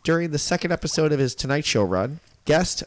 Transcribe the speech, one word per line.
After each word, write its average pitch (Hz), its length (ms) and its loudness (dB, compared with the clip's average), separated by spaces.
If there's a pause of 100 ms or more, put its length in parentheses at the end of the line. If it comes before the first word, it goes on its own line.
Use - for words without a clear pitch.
during 165 260 0
the 147 80 -2
second 175 340 0
episode 156 400 0
of 143 60 0
his 131 160 0
Tonight 139 300 -2
Show - 180 2
run. 98 380 0 (240)
Guest, 170 420 0